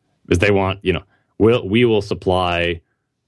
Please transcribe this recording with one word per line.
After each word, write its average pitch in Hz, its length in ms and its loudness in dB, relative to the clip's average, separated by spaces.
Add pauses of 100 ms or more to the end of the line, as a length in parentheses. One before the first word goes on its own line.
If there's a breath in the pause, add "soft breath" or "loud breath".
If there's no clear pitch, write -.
(260)
because 90 140 0
they 104 120 2
want, 95 300 -2
you 90 100 -2
know, 80 120 -4 (340)
we'll, 113 300 2
we 117 180 2
will 107 160 2
supply, 87 800 -2 (460)